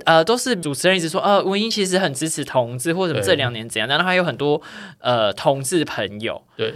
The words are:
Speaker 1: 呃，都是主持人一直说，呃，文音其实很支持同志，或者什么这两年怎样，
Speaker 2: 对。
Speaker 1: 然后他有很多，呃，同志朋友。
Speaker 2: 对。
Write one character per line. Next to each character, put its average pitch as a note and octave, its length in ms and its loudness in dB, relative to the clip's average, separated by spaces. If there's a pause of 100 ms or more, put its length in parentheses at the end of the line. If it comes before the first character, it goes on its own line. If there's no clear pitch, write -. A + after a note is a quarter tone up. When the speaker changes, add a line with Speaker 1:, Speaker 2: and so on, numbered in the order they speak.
Speaker 1:
呃， E3 180 6
都 A3+ 140 2
是 B3 180 0
主 D3+ 200 -4
持 F3 120 2
人 F#3 80 6
一 F#3 40 0
直 E3 100 -2
说， F#3 100 0
呃， F#3 240 4
文 G3 160 0
音 A3 120 -2
其 G#3+ 120 0
实 F#3 140 0
很 F3+ 160 0
支 D#3+ 160 -4
持 D3 160 -4
同 B2 320 -2
志， E3 160 -2
或 F#3 140 0
者 D#3 80 -2
什 A2+ 40 0
么 G2+ 60 -2
这 F3+ 80 4
两 C3+ 180 0
年 A2+ 160 -8
怎 A2 120 -6
样， A2 80 0
Speaker 2:
对。 C3+ 60 0
Speaker 1:
然 D3 40 2
后 F3 100 2
他 F#3 60 0
有 F3+ 100 2
很 D3+ 140 -2
多， D3 240 0 (380)
呃， A#2 340 2
同 C#3 300 0
志 D#3 200 0
朋 G#2 360 -6
友。 G#2+ 200 -6 (160)
Speaker 2:
对。 A2 200 -4